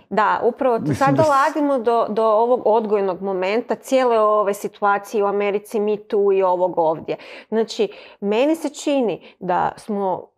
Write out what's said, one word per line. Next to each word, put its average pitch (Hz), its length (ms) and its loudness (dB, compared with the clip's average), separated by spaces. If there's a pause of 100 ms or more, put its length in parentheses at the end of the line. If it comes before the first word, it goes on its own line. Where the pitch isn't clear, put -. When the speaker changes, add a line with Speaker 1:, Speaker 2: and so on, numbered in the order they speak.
(100)
Speaker 1:
Da, 202 340 0
upravo 240 340 0
tu 226 40 -8
Speaker 2:
Mislim - 140 -2
Speaker 1:
sad 277 180 2
Speaker 2:
da 294 80 4
s- 311 40 4
Speaker 1:
dolazimo 285 520 2
do, 233 300 0
do 220 180 0
ovog 233 380 2
odgojnog 202 580 0
momenta, 196 520 -2
cijele 247 460 0
ove 208 340 2
situacije 202 720 -2
u 202 40 0
Americi, 208 520 -2
Me 208 180 0
Too 202 340 0
i 190 100 2
ovog 180 360 0
ovdje. 156 380 -2 (320)
Znači, 214 400 -2 (320)
meni 240 360 2
se 320 140 -4
čini 262 720 -4
da 175 340 -2
smo 196 520 -4 (120)